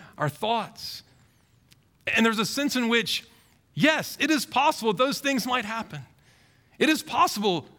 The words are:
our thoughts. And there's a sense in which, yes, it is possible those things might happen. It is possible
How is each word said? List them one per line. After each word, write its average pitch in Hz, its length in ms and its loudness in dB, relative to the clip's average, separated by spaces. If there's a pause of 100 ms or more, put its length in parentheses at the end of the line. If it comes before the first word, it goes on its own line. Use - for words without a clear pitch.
(180)
our 147 120 0
thoughts. - 720 -6 (1040)
And 220 200 2
there's 220 140 2
a 214 60 2
sense 285 300 -2
in 240 140 0
which, - 360 0 (480)
yes, 277 460 0
it 285 100 0
is 302 160 2
possible 247 480 2
those 254 260 0
things 269 280 -2
might 247 180 -2
happen. 214 360 -10 (760)
It 262 120 4
is 311 120 2
possible 208 640 0 (140)